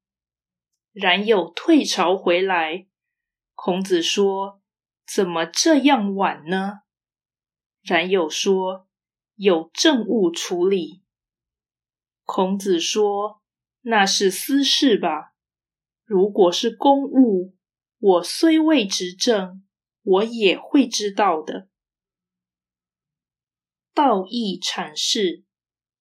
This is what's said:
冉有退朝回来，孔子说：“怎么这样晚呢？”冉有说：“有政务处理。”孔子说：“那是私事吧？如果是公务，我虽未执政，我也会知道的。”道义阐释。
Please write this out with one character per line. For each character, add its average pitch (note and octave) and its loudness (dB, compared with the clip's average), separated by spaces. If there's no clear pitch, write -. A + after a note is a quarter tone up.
冉 G3 -2
有 G3 2
退 - 2
朝 F#3 0
回 F#3 0
来， F3+ -2
孔 F#3 -4
子 F3+ 0
说 G3 -2
：“怎 G3+ 0
么 E3 -4
这 D#4 2
样 A#3+ 2
晚 D#3+ -4
呢？” F#3+ -6
冉 F3 -2
有 F3+ 0
说 F#3+ -4
：“有 F3+ 0
政 C#4 0
务 F#3+ 0
处 F3 -4
理。” F3+ -4
孔 F#3+ -2
子 F#3+ -2
说 G#3 -4
：“那 A3 0
是 G3 0
私 C#4 -2
事 C4 2
吧？ E3 -6
如 G3+ 2
果 F#3 4
是 A3+ -2
公 C#4 2
务， A#3 2
我 F#3 4
虽 D#4+ 2
未 D#4 2
执 F#3 -8
政， F#3+ -4
我 G3 2
也 A3+ 0
会 - 2
知 G#3 -6
道 G3 0
的。” - -14
道 A3+ 2
义 G#3+ -6
阐 D#3 -8
释。 F#3+ -4